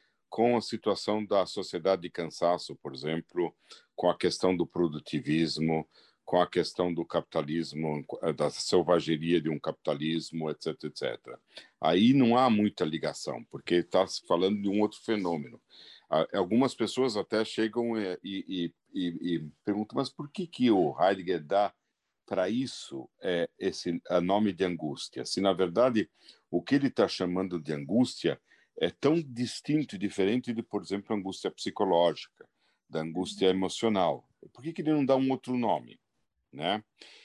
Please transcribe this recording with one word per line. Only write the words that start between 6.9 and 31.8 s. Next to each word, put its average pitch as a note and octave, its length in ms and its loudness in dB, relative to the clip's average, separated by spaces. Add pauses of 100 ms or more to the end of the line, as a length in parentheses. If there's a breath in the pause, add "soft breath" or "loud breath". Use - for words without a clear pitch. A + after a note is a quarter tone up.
do E2 140 -4
capitalismo, D#2 960 -2 (200)
eh, D#2+ 100 0
da D2 160 0
selvageria E2 880 2
de D2+ 80 -6
um D2+ 120 -4
capitalismo, D#2 880 -4
et D2 100 -6
cetera, D2+ 320 -8
et - 60 -18
cetera. A#1+ 420 -8 (400 loud breath)
Aí G2 340 6
não A#2+ 220 6
há B2+ 140 6
muita G#2 340 2
ligação, D2+ 680 -6
porque F2 320 0
tá - 240 2
se - 180 -10
falando F#2+ 340 2
de G2+ 80 -2
um G#2 140 2
outro G#2 220 -2
fenômeno. E2+ 580 -4 (480 loud breath)
Ah, D#2 240 2
algumas G2+ 400 2
pessoas A#2+ 420 0
até G#2+ 300 0
chegam, A2+ 520 -2
eh, F#2 260 -4
e, F#2 480 -4 (220)
e, F#2+ 60 -4
e, F2 360 -2
e D#2 140 -6 (140)
perguntam, G#2+ 340 -4
"Mas C3+ 120 -2
por - 220 -14
que F3+ 160 -8
que B2 240 0
o D#2 280 2
Heidegger F2+ 440 2
dá F#2+ 300 0 (520)
pra F#2 240 0
isso, A2+ 600 -6 (120)
eh, F2 280 0 (100)
esse, F2 500 -2
a F2 100 4
nome G2 340 2
de F2+ 120 0
angústia? D2 600 -6
Se, - 160 -4
na G2 120 4
verdade, G2+ 560 2 (400 soft breath)
o F2 120 0
que - 140 0
ele C#3 140 2
tá G2+ 180 2
chamando F2+ 540 -2
de D2+ 120 -6
angústia D#2 640 0 (400 soft breath)
é F2 100 2
tão D#3+ 320 2
distinto B2+ 760 -4
e F2+ 40 -6
diferente G#2 540 0
de, A2 100 -4
por G#2 180 -6
exemplo, G2 340 -4
angústia F#2+ 360 -6
psicológica, F2 960 0 (420)